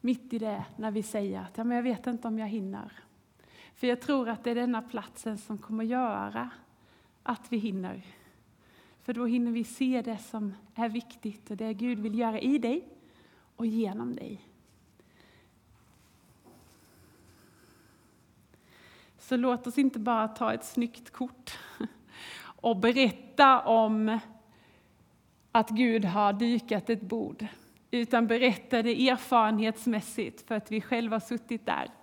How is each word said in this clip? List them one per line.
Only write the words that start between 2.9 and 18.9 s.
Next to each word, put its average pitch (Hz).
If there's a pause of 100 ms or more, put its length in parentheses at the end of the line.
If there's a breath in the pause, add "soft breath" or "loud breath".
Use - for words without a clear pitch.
För 254
jag 247
tror 262
att 220
det 240
är 233
denna 240
platsen 220
som 208
kommer 220
göra 226 (760 soft breath)
att -
vi 240
hinner. 190 (1000 loud breath)
För 247
då 240
hinner 240
vi 233
se 254
det 226
som 208 (220)
är 233
viktigt 214
och 202
det 220
Gud 226
vill 214
göra 226
i 277
dig 254 (680 soft breath)
och 233
genom 226
dig. - (4000 soft breath)